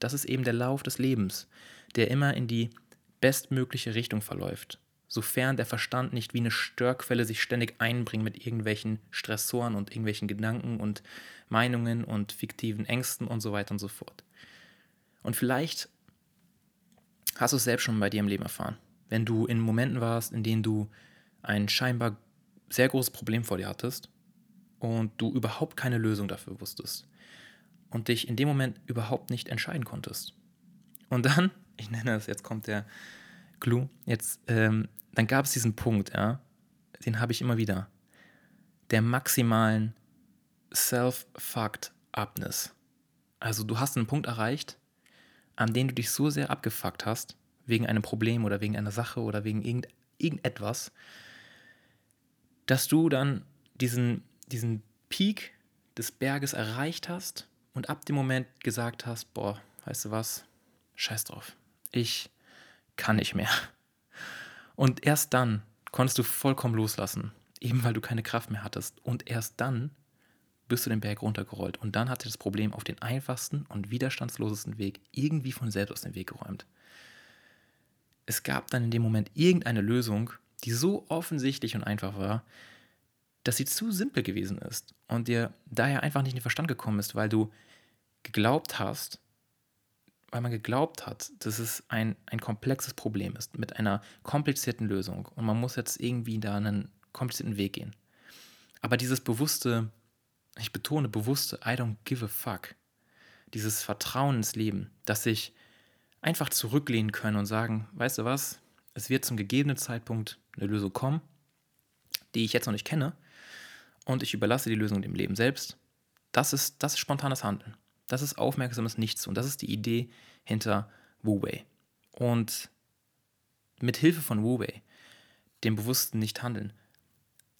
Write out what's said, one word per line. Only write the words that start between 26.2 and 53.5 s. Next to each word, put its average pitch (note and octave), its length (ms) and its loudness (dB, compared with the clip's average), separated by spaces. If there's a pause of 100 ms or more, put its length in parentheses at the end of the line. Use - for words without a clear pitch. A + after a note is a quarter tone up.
dafür F#2 320 -8
wusstest - 480 -10 (840)
und A2+ 180 -4
dich A#2+ 200 2
in A#2 80 0
dem C3+ 120 4
Moment C3+ 380 0
überhaupt A2+ 440 -2
nicht A#2+ 180 -6
entscheiden B2 360 -4
konntest. - 500 -10 (720)
Und B2 160 2
dann, D#3+ 260 6 (140)
<laughs> - 140 -20
ich G#2+ 120 -8
nenne A2+ 240 0
es, G#2+ 120 -2
jetzt - 160 -6
kommt A2 240 -6
der G#2 200 -2 (760)
Clou, B2 280 2 (160)
jetzt, - 420 -2
ähm, A2 420 6 (260)
dann A2+ 120 4
gab C3+ 200 4
es - 60 0
diesen A2+ 220 2
Punkt, G#2 400 2
ja, A2 260 2 (640)
den A2 160 2
habe A#2+ 120 2
ich - 80 -2
immer B2 160 2
wieder, G2+ 320 0 (1000)
der A2 120 6
maximalen A2+ 920 4 (800)
Self-Fucked-Upness. - 2000 -2 (640)
Also G#2+ 240 -2
du A2+ 140 0
hast C3+ 180 0
einen A#2 100 2
Punkt D3 200 -2
erreicht, A#2 520 -2 (800)
an A2+ 160 2
dem B2 160 2
du A#2+ 60 -2
dich A#2+ 160 -2
so D3 200 2
sehr C#3+ 200 0
abgefuckt - 540 -4
hast, - 320 -4 (300)
wegen A#2 200 4
einem A2 160 2
Problem A2+ 420 0
oder G2+ 160 0
wegen G#2+ 160 0
einer G#2 160 -2
Sache A#2 280 -4
oder G#2 240 -2
wegen G#2+ 180 -2
irgend-, A#2+ 260 -2 (300)
irgendetwas, B2+ 760 -4 (1700)
dass C3 200 4
du D#3+ 220 6
dann C#3 360 2 (300)